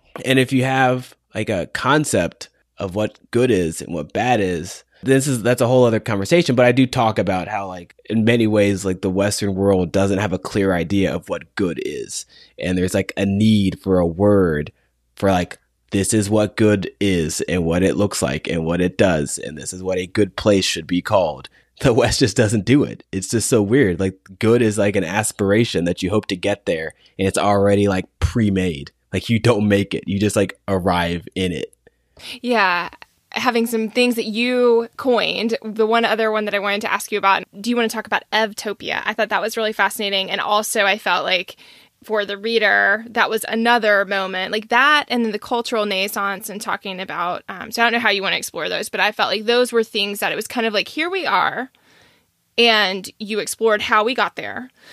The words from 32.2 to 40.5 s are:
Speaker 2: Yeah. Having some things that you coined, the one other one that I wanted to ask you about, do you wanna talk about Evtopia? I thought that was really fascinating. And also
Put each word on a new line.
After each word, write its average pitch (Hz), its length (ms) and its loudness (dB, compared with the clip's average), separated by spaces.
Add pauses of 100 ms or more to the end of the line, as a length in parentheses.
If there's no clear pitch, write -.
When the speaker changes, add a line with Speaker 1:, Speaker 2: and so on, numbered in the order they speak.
Speaker 2:
Yeah. 190 480 0 (420)
Having 233 360 0
some 226 220 -2
things 247 260 2
that 233 100 -4
you 233 640 2 (100)
coined, 226 640 0
the 220 220 -2
one 226 200 2
other 220 260 0
one 214 140 -2
that 208 100 -2
I 202 40 -2
wanted 202 220 -2
to 226 100 -4
ask - 200 -4
you 208 60 -2
about, 190 260 2 (180)
do 214 80 -4
you 240 60 0
wanna 226 140 0
talk 220 180 -8
about - 240 -2
Evtopia? 214 720 -4
I 214 80 -2
thought 214 160 -2
that 202 120 -2
was 220 160 -6
really 220 160 -2
fascinating. 196 580 -2
And 180 100 -2
also 208 440 0